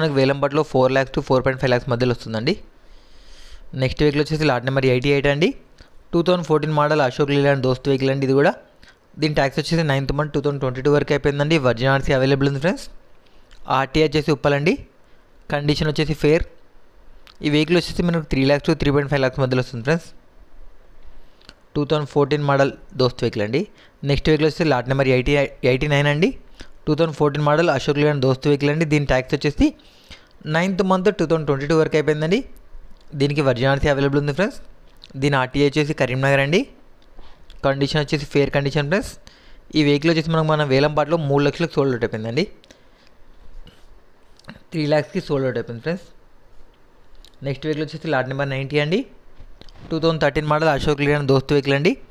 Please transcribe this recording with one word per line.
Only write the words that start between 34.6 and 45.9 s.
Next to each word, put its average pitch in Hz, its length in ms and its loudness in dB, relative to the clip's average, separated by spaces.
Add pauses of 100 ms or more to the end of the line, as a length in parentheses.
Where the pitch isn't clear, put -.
దీని 143 180 2
ఆర్టీఏ 143 280 0
వచ్చేసి 147 300 0
కరీంనగర్ 135 460 0
అండి. 156 140 2 (1080)
కండిషన్ 139 380 0
వచ్చేసి 143 300 -4
ఫెయిర్ 139 220 2
కండిషన్ 143 360 0
ఫ్రెండ్స్. 202 200 -2 (680)
ఈ - 100 4
వెహికల్ 147 240 2
వచ్చేసి 160 220 0
మనకు 156 180 2
మన 151 200 2
వేలంపాటలో 151 440 2 (120)
మూడు 139 180 2
లక్షలకు 160 300 -2
సోల్డ్ 139 180 2
అవుట్ 117 120 -2
అయిపోయిందండి. 117 380 -4 (2250)
త్రీ 160 120 -4 (100)
లాక్స్కి 151 360 -2
సోల్డ్ 135 200 -2
అవుట్ 117 120 -4
అయిపోయింది 117 260 -12
ఫ్రెండ్స్. 175 200 -6 (1400)